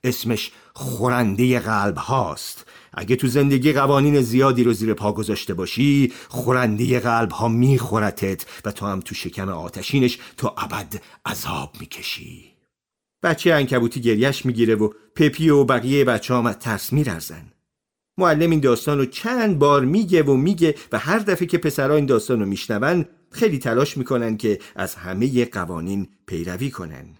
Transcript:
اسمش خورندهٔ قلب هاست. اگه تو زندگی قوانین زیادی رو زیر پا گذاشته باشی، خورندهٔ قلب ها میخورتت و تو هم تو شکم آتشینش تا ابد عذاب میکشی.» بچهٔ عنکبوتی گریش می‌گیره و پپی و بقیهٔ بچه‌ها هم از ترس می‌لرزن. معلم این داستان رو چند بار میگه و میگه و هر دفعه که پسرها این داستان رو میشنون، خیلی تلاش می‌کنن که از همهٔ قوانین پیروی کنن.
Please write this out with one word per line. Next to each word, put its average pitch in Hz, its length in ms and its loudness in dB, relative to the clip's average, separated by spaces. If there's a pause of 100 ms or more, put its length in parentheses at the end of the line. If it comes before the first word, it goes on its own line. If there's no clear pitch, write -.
اسمش 120 480 -2 (220)
خورندهٔ 123 840 0
قلب 101 380 -2
هاست. - 680 -4 (260)
اگه 113 240 -2
تو 135 100 -2
زندگی 139 460 2
قوانین 139 480 4
زیادی 123 440 4
رو 117 80 4
زیر 107 220 0
پا 104 180 -2
گذاشته 104 420 -4
باشی، 127 580 2 (160)
خورندهٔ 123 720 0
قلب 117 300 0
ها 113 180 -2
میخورتت 110 1000 0 (180)
و 104 80 -6
تو 101 140 -10
هم 95 140 -4
تو 104 140 -14
شکم 98 340 -8
آتشینش 95 680 -2 (180)
تا - 220 -4
ابد 104 440 -8 (240)
عذاب - 440 -8 (100)
میکشی.» - 640 -14 (760)
بچهٔ 170 320 2
عنکبوتی 127 460 0
گریش 117 460 2
می‌گیره 113 280 2
و 107 160 2 (240)
پپی 156 340 2
و 143 160 6
بقیهٔ 131 400 2
بچه‌ها 123 360 0
هم 117 60 0
از 104 120 -2
ترس 110 340 -6
می‌لرزن. 82 600 -4 (680)
معلم 165 320 4
این 156 100 4
داستان 135 380 2
رو 135 60 2
چند 220 540 -2
بار 143 260 4
میگه 196 380 2
و 139 120 4
میگه 160 400 2 (180)
و 107 60 -2
هر 180 200 -2
دفعه 190 280 0
که 170 120 -2
پسرها 147 380 0
این 147 100 2
داستان 120 340 2
رو 101 60 0
میشنون، 117 580 0 (260)
خیلی 151 280 0
تلاش 131 380 0
می‌کنن 120 400 -2
که 107 220 0 (180)
از 92 180 -6
همهٔ 117 500 -2
قوانین 92 640 -6 (180)
پیروی 92 440 -6
کنن. 78 360 -14 (140)